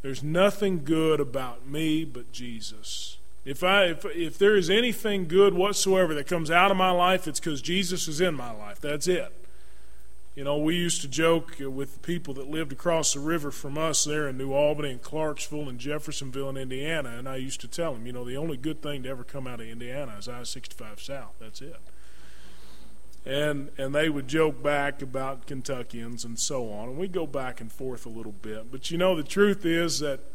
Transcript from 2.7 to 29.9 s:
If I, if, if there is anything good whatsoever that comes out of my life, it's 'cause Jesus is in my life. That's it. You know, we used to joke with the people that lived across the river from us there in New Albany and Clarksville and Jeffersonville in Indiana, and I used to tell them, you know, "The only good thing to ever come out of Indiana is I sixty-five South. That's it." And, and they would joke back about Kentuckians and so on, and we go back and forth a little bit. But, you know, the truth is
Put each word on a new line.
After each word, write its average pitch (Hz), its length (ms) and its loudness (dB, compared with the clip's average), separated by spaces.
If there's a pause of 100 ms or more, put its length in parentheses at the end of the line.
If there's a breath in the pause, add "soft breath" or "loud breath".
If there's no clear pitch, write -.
If 135 160 -2
I, 196 220 8
if, 165 220 0
if 165 320 -2
there 208 180 8
is 175 120 4
anything 208 600 2
good 190 260 8
whatsoever 185 600 4
that 143 120 -2
comes 165 240 0
out 180 220 8
of 190 40 4
my 185 140 4
life, 180 380 4
it's 147 100 -2
'cause 143 240 -2
Jesus 175 460 0
is 151 120 -2
in 175 140 2
my 123 160 -4
life. 104 300 -6
That's 147 260 -2
it. 170 260 0 (1000 soft breath)
You 143 80 -6
know, 143 160 2
we 156 160 2
used 175 280 2
to 143 60 -4
joke 160 520 4
with 135 340 -2
the - 60 -4
people 170 340 -2
that 135 160 -4
lived 156 220 -2
across 160 420 2
the 143 60 -4
river 147 320 0
from 143 260 -4
us 156 260 2
there 151 240 0
in 131 80 -4
New 135 160 -2
Albany 147 380 4
and 123 100 -4
Clarksville 151 680 -2
and 123 100 -4
Jeffersonville 139 720 -4
in 135 60 -4
Indiana, 135 600 -2
and 123 120 -4
I 135 80 -4
used 131 240 -4
to - 80 -4
tell 165 260 -2
them, 113 100 -4
you 123 80 -6
know, 123 120 -6
"The 123 120 -6
only 151 200 -2
good 143 260 -4
thing 143 220 -4
to 131 40 -4
ever 131 140 -4
come 131 240 -4
out 120 140 -4
of 113 80 -6
Indiana 120 500 -4
is 104 100 -4
I 123 140 -4
sixty-five 113 580 -6
South. 135 380 -6
That's 113 240 -6
it." 156 180 -6 (1400 loud breath)
And, 143 540 0
and 135 160 -2
they 156 140 4
would 139 180 -2
joke 147 340 2
back 143 420 0
about 135 440 -4
Kentuckians 120 760 -4
and 117 140 -4
so 127 320 -2
on, 104 180 -4
and 131 100 -6
we 185 80 -2
go 175 220 -2
back 131 320 -2
and 113 100 -4
forth 127 360 -4
a - 20 -4
little 110 340 -4
bit. 110 280 -4
But, 127 200 -4
you 165 80 0
know, 185 180 6
the 151 80 0
truth 202 400 4
is 165 340 2